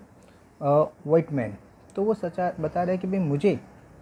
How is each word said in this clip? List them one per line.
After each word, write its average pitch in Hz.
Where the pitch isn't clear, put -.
Whitman। 143
तो 196
वो 220
सचा 180
बता 156
रहे 180
कि 185
भाई 190
मुझे 147